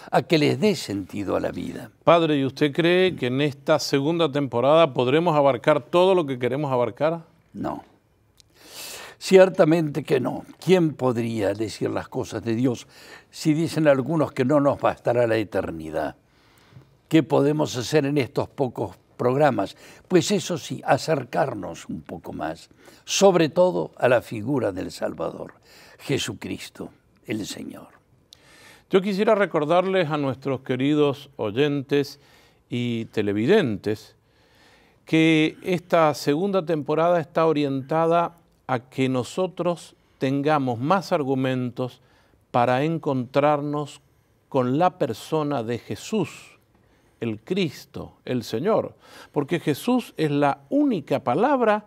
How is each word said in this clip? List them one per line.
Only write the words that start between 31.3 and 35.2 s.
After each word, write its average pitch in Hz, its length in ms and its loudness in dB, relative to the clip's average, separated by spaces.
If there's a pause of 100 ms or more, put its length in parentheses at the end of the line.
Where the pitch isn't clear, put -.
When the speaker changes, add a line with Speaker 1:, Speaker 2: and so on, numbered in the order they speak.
Speaker 2:
oyentes 139 800 -2 (500)
y 120 360 -4
televidentes 107 1080 -2 (920)
que 160 580 2